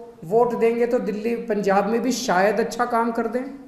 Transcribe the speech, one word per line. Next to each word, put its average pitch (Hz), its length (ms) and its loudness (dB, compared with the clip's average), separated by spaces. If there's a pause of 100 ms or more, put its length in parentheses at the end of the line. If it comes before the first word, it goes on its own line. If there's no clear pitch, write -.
(240)
वोट 226 320 2
देंगे 233 320 2
तो 240 120 0
दिल्ली, 208 360 -2
पंजाब 202 500 0
में 226 160 0
भी 254 100 0
शायद 202 480 2
अच्छा 226 260 -2
काम 233 260 0
कर 226 160 -2
दें। 254 400 -6